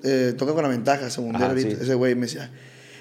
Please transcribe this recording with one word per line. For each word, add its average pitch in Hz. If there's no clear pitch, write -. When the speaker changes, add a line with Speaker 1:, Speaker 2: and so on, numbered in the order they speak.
Speaker 1:
Eh, 127
toca 135
con 160
la 147
ventaja, 127
según 117
Speaker 2:
Ajá, 120
Speaker 1:
él 131
ahorita, 131
Speaker 2:
sí. 120
Speaker 1:
ese 131
güey 123
me 120
decía, -